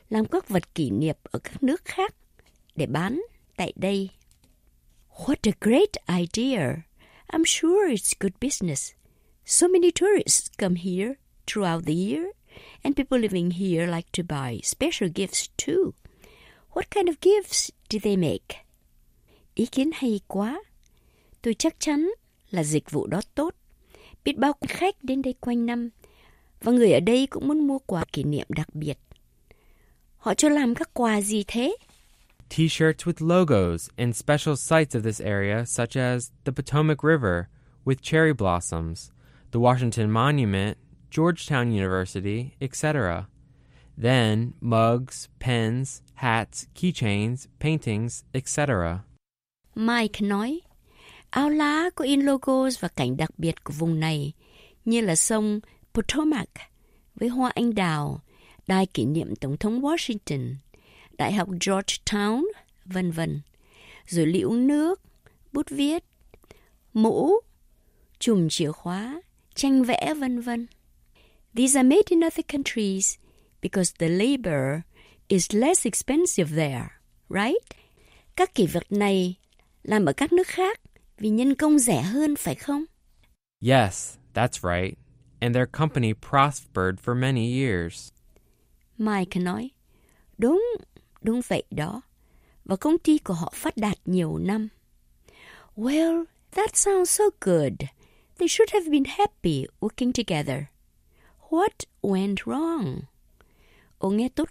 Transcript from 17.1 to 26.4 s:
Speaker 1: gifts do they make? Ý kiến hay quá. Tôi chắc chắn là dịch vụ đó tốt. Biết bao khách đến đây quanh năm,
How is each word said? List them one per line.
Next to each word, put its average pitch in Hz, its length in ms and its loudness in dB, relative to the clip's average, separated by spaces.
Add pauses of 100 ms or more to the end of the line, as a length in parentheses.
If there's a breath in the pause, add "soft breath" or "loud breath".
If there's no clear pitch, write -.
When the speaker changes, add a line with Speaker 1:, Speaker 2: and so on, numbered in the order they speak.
Speaker 1:
gifts - 480 2 (200)
do 214 140 -2
they 202 140 2
make? 143 480 -2 (880 soft breath)
Ý 226 100 0
kiến 269 280 -2
hay 226 340 -2
quá. 226 340 -6 (800)
Tôi 233 120 -2
chắc - 260 -2
chắn 311 320 0 (380)
là 175 140 -2
dịch 151 280 -2
vụ 147 160 -2
đó 175 140 -2 (140)
tốt. 320 200 -4 (680 soft breath)
Biết - 140 -2
bao 277 160 4 (140)
khách - 360 -4
đến 269 180 -2
đây 262 180 -4
quanh 240 260 -2
năm, 240 240 -4 (720 soft breath)